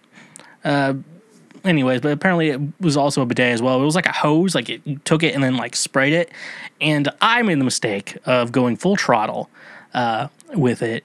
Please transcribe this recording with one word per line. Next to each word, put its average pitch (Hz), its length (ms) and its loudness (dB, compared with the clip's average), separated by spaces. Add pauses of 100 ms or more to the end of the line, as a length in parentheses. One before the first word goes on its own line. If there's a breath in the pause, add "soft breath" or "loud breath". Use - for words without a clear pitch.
(640 loud breath)
Uh, 143 300 2 (720)
anyways, 131 360 2
but 147 100 0
apparently 160 380 0
it 139 120 -2 (200)
was 156 160 2
also 143 260 0
a 123 40 0
bidet 123 260 0
as 117 100 -2
well. 127 180 2
It 139 40 2
was 151 100 0
like 180 140 0
a - 40 -2
hose, 160 440 2
like, 113 120 -4
it, 117 160 -8
you 147 200 -6
took 160 180 2
it 147 140 0
and 139 80 2
then, 127 120 0
like, 120 200 -6
sprayed 139 360 0
it. 170 200 0 (480 loud breath)
And 147 280 2 (120)
I 226 220 2
made 170 180 2
the 131 40 2
mistake 104 640 -4
of 120 240 2
going 123 260 2
full 190 200 0
throttle, 117 520 0 (460 loud breath)
uh, 120 320 -2 (260)
with 123 300 0
it, 117 220 -4